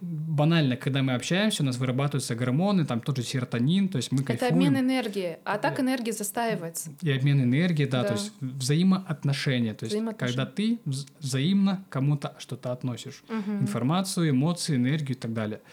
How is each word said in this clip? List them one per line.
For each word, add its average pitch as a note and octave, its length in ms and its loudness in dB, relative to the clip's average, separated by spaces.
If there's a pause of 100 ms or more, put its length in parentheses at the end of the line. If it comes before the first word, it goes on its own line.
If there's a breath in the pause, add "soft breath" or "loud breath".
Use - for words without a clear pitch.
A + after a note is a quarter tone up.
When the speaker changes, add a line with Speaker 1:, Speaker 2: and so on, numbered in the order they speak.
Speaker 1:
банально, D#3 760 2
когда C#3 240 0
мы C3 140 2
общаемся, F#3 480 0
у - 20 2
нас B2 140 0
вырабатываются C3 560 0
гормоны, D3+ 500 2
там A#2 160 -2
тот C3+ 160 -4
же A#2+ 60 0
серотонин, C3+ 680 0
то D#3 80 -4
есть A#2 140 -4
мы C3 100 2
Speaker 2:
Это C3+ 60 -2 (100)
Speaker 1:
кайфуем. B3 160 2
Speaker 2:
обмен C4+ 240 4
энергии, A3 680 0
а G3+ 120 -2
так C#4 200 -2
Speaker 1:
Да. C#4 40 0
Speaker 2:
энергия B3 320 0
застаивается. G3+ 800 -4 (100)
Speaker 1:
И D3+ 100 2
обмен C#3 300 4
энергии, C#3+ 440 2
да, B2+ 180 0
Speaker 2:
Да. - 60 0
Speaker 1:
то - 40 2
есть - 180 -4 (640)
взаимоотношения. C3+ 800 0
То - 120 -10
есть G3+ 100 -4
Speaker 2:
Взаимоотношения. G#3 420 -4
Speaker 1:
когда C3+ 140 -2
ты A3+ 340 -2
вз-, C#3 220 -4 (120)
взаимно F#3 680 2
кому-то C#3 500 0
что-то - 320 -8
относишь. B2 580 -8
Speaker 2:
Мгм. G#3 320 -4
Speaker 1:
Информацию, E3 680 0
эмоции, D3 460 0
энергию C3+ 420 0
и - 20 -12
так A2+ 140 -6
далее. G#2+ 280 -4 (120)